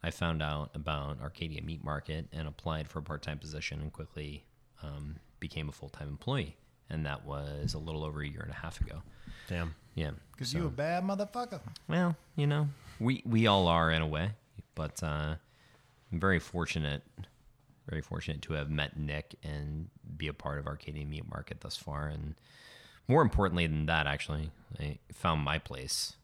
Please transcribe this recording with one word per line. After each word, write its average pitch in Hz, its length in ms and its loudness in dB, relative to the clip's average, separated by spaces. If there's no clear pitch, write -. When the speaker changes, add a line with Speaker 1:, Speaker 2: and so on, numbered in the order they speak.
Speaker 1:
I 85 120 0
found 82 300 0
out 76 320 -2
about 73 460 -4
Arcadia 73 400 -6
Meat 80 220 -6
Market 76 500 -4
and 78 140 -4
applied 76 420 -4
for - 120 -6
a - 20 -8
part-time 76 360 -6
position 76 420 -6
and 76 120 -6
quickly, 73 520 -10
um, 73 340 -8
became 78 280 -4
a 71 40 -8
full-time 71 360 -10
employee. 78 480 -4
And 78 160 -2
that 71 220 -4
was 71 480 -2
a 78 60 -2
little 78 240 -4
over 76 180 -4
a 73 60 -4
year 76 140 -8
and 76 100 -6
a - 20 -6
half - 260 -6
ago. - 220 -2
Speaker 2:
Damn. 85 260 -2
Speaker 1:
Yeah. 76 160 0
Speaker 3:
'Cause 120 160 -4
Speaker 1:
So 156 60 0
Speaker 3:
you 170 100 0
a - 20 -2
bad 156 320 0
motherfucker. 202 580 -2
Speaker 1:
Well, 170 280 4
you 147 100 4
know, 147 220 4
we, 120 260 4
we 113 220 8
all 98 180 10
are 82 240 8
in 80 100 6
a 80 60 4
way, 80 280 2
but, 78 260 -4
uh, 76 340 0
I'm 87 80 0
very 95 180 6
fortunate, 78 640 0
very 78 120 -2
fortunate 78 420 -4
to - 120 -6
have 73 160 -2
met 73 260 0
Nick 73 460 -4
and 73 480 -6
be 76 120 -2
a 73 40 -4
part 71 280 -4
of 71 80 -6
Arcadia 73 360 -6
Meat 76 240 -6
Market - 340 -8
thus - 140 -8
far. 73 300 -4
And 76 300 -4
more 139 120 10
importantly 92 460 6
than 76 200 4
that, 80 200 6
actually, 76 460 -2
I 73 220 -4
found 80 300 2
my 73 160 2
place - 640 -4